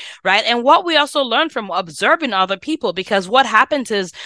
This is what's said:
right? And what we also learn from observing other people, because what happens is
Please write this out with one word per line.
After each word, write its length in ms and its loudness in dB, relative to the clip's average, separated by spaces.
right? 200 2
And 200 0
what 220 4
we 120 2
also 240 0
learn 280 0
from 200 -8
observing 640 -2
other 240 0
people, 360 -6
because 360 -2
what 160 4
happens 460 0
is 200 -4